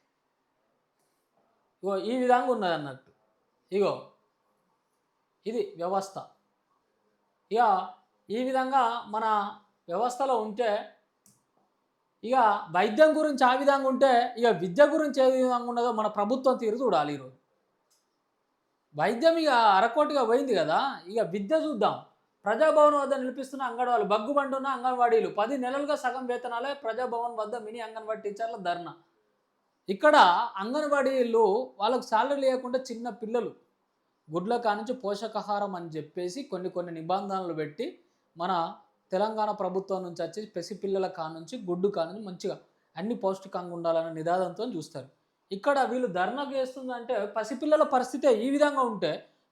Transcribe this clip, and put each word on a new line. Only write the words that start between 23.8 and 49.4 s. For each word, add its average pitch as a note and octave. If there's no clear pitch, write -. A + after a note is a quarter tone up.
బగ్గుబంటున్న C4
అంగన్వాడీలు. A#3+
పది A3
నెలలుగా C#4
సగం B3+
వేతనాలే B3
ప్రజాభవన్ A#3
వద్ద G#3+
మినీ A3+
అంగన్వాడీ A3
టీచర్ల A3
ధర్నా. F3
ఇక్కడ D4
అంగన్వాడీలు B3+
వాళ్ళకు A#3
శాలరీ C4+
లేకుండా B3+
చిన్న A#3+
పిల్లలు G#3+
గుడ్ల F3+
కానుంచి G#3+
పోషకాహారం G3+
అని E3+
చెప్పేసి F3+
కొన్ని F3+
కొన్ని F3
నిబంధనలు F#3
పెట్టి D#3
మన F3
తెలంగాణ G#3+
ప్రభుత్వం F#3+
నుంచి F3
వచ్చి G#3
పసిపిల్లల F#3+
కానుంచి E3+
గుడ్డు F3+
కానుంచి F3+
మంచిగా F3+
అన్ని G#3
పౌష్టికంగా F#3+
ఉండాలనే E3
నినాదంతో E3+
చూస్తారు. D#3
ఇక్కడ C#4
వీళ్ళు B3
ధర్నా A#3
చేస్తుందంటే B3+
పసిపిల్లల C#4+
పరిస్థితే B3
ఈ C4+
విధంగా C#4+
ఉంటే F#3+